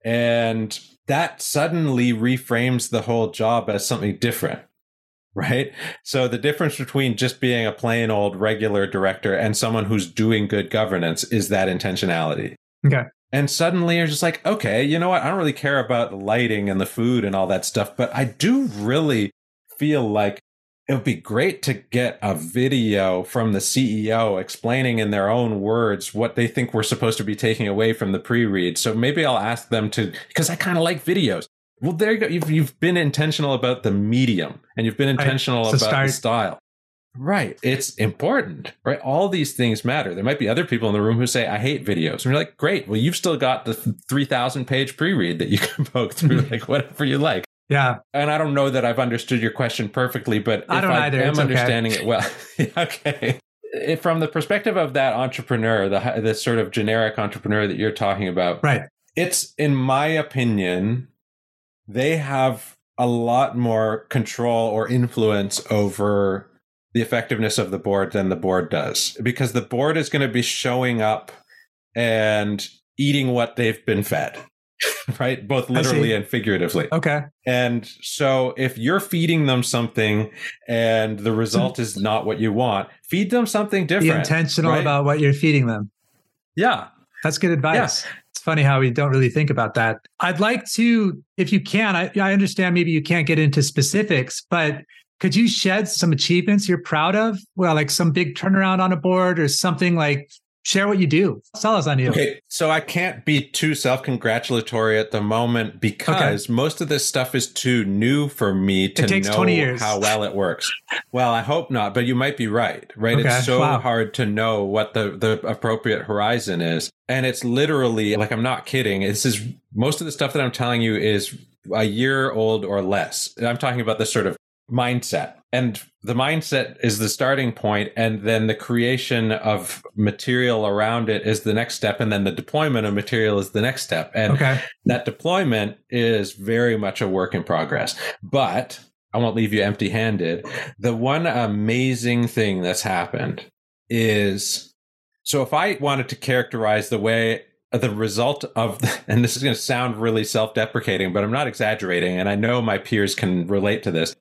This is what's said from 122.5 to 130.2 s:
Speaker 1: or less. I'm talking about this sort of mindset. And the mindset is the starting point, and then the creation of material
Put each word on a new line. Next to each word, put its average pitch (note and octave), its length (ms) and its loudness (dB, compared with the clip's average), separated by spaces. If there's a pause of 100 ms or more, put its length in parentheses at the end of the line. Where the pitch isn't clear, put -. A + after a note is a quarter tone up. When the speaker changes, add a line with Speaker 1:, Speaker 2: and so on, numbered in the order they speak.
Speaker 1:
or G2+ 180 0
less. F#2 500 -2 (100)
I'm A#2+ 140 0
talking B2 240 -2
about G#2+ 160 0
this A2 160 -2
sort G2+ 140 2
of - 100 -2 (340)
mindset. B2 640 -2 (200)
And B2 280 -2 (220)
the G#2+ 100 -4
mindset C#3 680 -2
is G#2+ 180 2
the G#2+ 100 0
starting C3+ 420 0
point, G#2 460 -2
and A2 240 0
then A2 260 2
the A2 80 0
creation A#2+ 800 0
of G#2 500 -2 (140)
material A#2 680 0